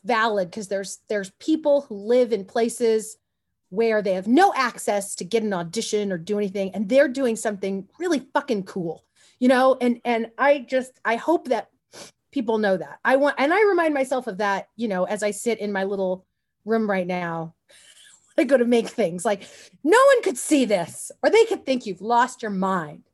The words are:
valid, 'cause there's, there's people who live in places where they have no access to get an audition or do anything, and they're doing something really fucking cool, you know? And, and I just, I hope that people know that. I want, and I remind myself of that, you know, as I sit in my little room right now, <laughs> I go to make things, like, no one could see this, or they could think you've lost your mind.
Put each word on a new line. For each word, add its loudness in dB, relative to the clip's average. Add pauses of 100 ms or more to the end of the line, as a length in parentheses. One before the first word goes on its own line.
valid, 0
'cause -12
there's, -6 (100)
there's -4
people 2
who -14
live 2
in -2
places -2 (500)
where 0
they 0
have -4
no 6
access -4
to -10
get 0
an -2
audition -4
or -4
do -4
anything, -4
and -4
they're 4
doing -2
something -6 (120)
really 0
fucking -4
cool, -8 (340)
you 2
know? 4
And, 0
and -2
I 2
just, -4 (120)
I 0
hope 0
that -2 (640)
people -2
know 2
that. -12
I 4
want, 2
and 2
I 4
remind 2
myself -2
of -8
that, -4
you -4
know, -2
as -4
I 0
sit -4
in -6
my -2
little -4 (380)
room 0
right 0
now, -6 (400)
<laughs> -10
I 2
go 4
to 4
make 2
things, -4
like, -2 (420)
no 6
one 6
could -2
see 2
this, -4 (100)
or 2
they 6
could -2
think -2
you've -8
lost 0
your -6
mind. -4